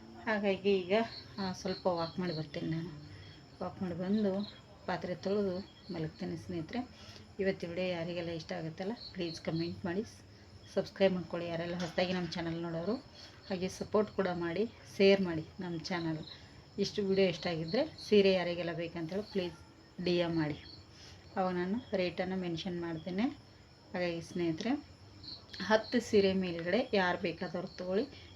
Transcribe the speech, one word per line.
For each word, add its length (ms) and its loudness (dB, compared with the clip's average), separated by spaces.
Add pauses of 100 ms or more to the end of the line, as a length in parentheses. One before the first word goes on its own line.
(260)
ಹಾಗಾಗಿ 520 4
ಈಗ, 160 0 (440)
ಆ, 140 -2
ಸ್ವಲ್ಪ 360 -2
ವಾಕ್ 320 0
ಮಾಡಿ 180 0
ಬರ್ತೇನೆ 300 -4
ನಾನು. 220 -2 (720)
ವಾಕ್ 180 -6
ಮಾಡಿ 140 -2
ಬಂದು 580 0 (340)
ಪಾತ್ರೆ 280 -2
ತೊಳೆದು 440 0 (340)
ಮಲಗ್ತೇನೆ 440 -4
ಸ್ನೇಹಿತರೆ. 760 -6 (280)
ಇವತ್ತು 280 0
ವಿಡಿಯೋ 200 -2
ಯಾರಿಗೆಲ್ಲ 420 -2
ಇಷ್ಟ 220 -6
ಆಗುತ್ತಲ್ಲ 400 -4 (220)
ಪ್ಲೀಸ್ 280 -4
ಕಾಮೆಂಟ್ 440 -2
ಮಾಡಿ, 180 0 (680)
ಸಬ್ಸ್ಕ್ರೈಬ್ 400 2
ಮಾಡ್ಕೊಳ್ಳಿ 340 -4
ಯಾರೆಲ್ಲ 260 -4
ಹೊಸದಾಗಿ 400 0
ನಮ್ಮ 180 0
ಚಾನಲ್ 300 -2
ನೋಡೋರು. 340 -2 (540)
ಹಾಗೆ 200 -2
ಸಪೋರ್ಟ್ 420 0
ಕೂಡ 220 0
ಮಾಡಿ, 320 0 (320)
ಶೇರ್ 240 10
ಮಾಡಿ 240 0 (140)
ನಮ್ಮ 200 -4
ಚಾನಲ್. 380 -2 (640)
ಇಷ್ಟು 240 0
ವಿಡಿಯೋ 240 6
ಇಷ್ಟ 200 0
ಆಗಿದ್ದರೆ 500 0 (120)
ಸೀರೆ 240 8
ಯಾರಿಗೆಲ್ಲ 400 0
ಬೇಕಂತೇಳಿ 480 -4
ಪ್ಲೀಸ್ 320 -2 (500)
ಡಿ 140 4
ಎಮ್ 180 4
ಮಾಡಿ, 220 2 (800)
ಅವಾಗ 160 2
ನಾನು 440 0
ರೇಟನ್ನು 380 0
ಮೆನ್ಷನ್ 460 -2
ಮಾಡ್ತೇನೆ. 420 -2 (720)
ಹಾಗಾಗಿ 280 0
ಸ್ನೇಹಿತರೆ, 640 0 (760)
ಹತ್ತು 380 4
ಸೀರೆ 340 6
ಮೇಲ್ಗಡೆ 600 2
ಯಾರು 240 4
ಬೇಕಾದವ್ರು 500 -2
ತೊಗೊಳ್ಳಿ, 380 0 (300)